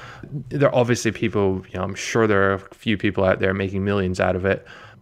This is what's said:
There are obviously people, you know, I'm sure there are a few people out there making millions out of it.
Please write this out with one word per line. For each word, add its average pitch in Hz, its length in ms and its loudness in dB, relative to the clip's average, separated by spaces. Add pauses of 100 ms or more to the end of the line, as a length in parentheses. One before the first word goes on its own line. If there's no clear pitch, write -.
(500)
There 143 200 2
are - 60 -2
obviously 120 360 2
people, 98 580 -2
you - 80 -8
know, 92 60 -2
I'm 98 100 -6
sure 113 320 0
there 98 240 4
are 98 60 2
a 95 40 -6 (140)
few 110 240 -2
people 98 260 0
out 95 160 4
there 95 140 2
making 95 320 -2
millions 95 340 0
out 92 160 2
of 92 80 -2
it. 95 220 0 (360)